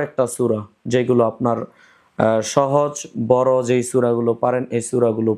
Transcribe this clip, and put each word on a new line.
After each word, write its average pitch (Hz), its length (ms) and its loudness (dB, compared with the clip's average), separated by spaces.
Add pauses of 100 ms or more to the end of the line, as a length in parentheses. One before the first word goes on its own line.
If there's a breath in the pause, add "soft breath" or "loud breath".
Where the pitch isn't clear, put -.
একটা 143 240 -2
সূরা, 113 340 -2 (260)
যেগুলো 123 380 2
আপনার, 117 340 -2
আহ, - 840 -4
সহজ, 143 520 0 (340)
বড় 127 240 4 (100)
যেই 123 200 0
সূরাগুলো 120 520 0
পারেন 123 360 -2
এই 120 120 -2
সূরাগুলো 113 560 0